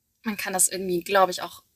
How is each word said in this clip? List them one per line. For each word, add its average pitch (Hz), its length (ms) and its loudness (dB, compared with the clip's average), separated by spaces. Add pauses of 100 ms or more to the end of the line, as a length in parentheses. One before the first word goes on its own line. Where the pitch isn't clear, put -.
(240)
Man 208 140 -6
kann 196 160 -6
das 185 160 2
irgendwie, 180 320 -4
glaub 190 280 4
ich, 180 120 -8
auch - 200 -10 (140)